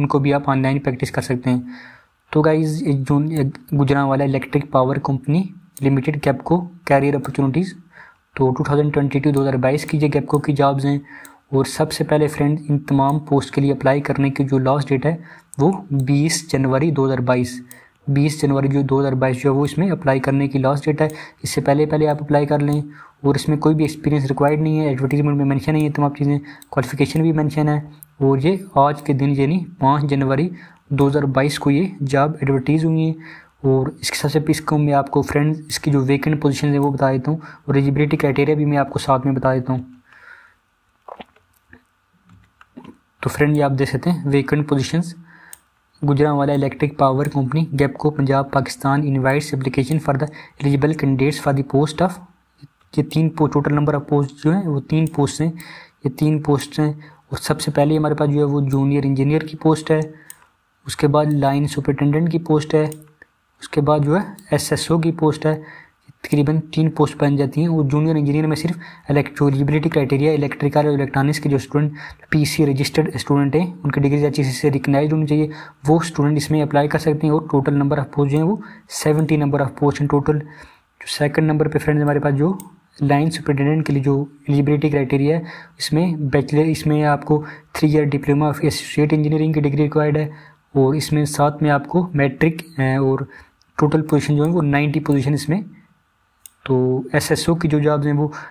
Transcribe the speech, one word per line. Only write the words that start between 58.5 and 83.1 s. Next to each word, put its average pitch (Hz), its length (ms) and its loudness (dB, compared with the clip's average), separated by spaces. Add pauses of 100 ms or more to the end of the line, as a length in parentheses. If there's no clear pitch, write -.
junior 139 440 0
engineer 139 380 0
की 156 120 -12
post 156 340 0
है, 156 240 0 (720)
उसके 143 200 -2
बाद 151 260 4
line 143 340 0
superintendent 147 640 0
की 165 80 -2
post 151 360 0
है, 151 160 2 (720)
उसके - 200 -4
बाद 147 220 2
जो 147 140 2
है - 200 -4 (160)
एसएसओ 147 460 0
की 165 120 0
post 156 360 0
है। 156 420 -6 (360)
तकरीबन 147 340 2
तीन 160 320 0
post 147 280 0
बन 143 180 2
जाती 139 240 -2
हैं। 170 80 0
और 160 160 0
junior 151 320 0
engineer 147 300 0
में 156 100 -2
सिर्फ 165 220 -4 (320)
elect-, 143 260 0
जो 143 120 2
एलिजिबिलिटी 143 400 0
criteria 143 440 0
electrical 147 540 0
और 147 80 0
electronics 139 440 0
के 156 100 -2
जो 139 100 2
student 147 340 -2 (380)
पीसी 151 340 2
registered 143 520 0
student 139 400 0
हैं 175 220 -2
उनकी 143 220 -2
degree 143 240 2
अच्छी 143 200 0
से 131 260 0
रिकग्नाइज्ड 139 420 0
होनी 156 140 0
चाहिए, 151 240 0 (360)
वो 165 140 6
student 151 360 0
इसमें 151 260 0
apply 147 260 2
कर 151 100 -2
सकते 151 280 0
हैं। 151 80 2
और 156 180 -2
total 143 220 2
number 143 220 2
of 139 80 -2
post 143 240 -2
जो 143 80 0
हैं 160 80 2
वो 208 180 0 (260)
seventy 156 480 0
number 143 240 0
of 139 60 0
post 139 280 0
in 143 140 -2
total। 147 260 2
जो - 720 -10
सेकंड 151 420 0
number 151 200 2
पे 147 100 -2
friends 147 240 0
हमारे 147 180 2
पास 147 140 0
जो 170 240 0 (440)
line 143 280 2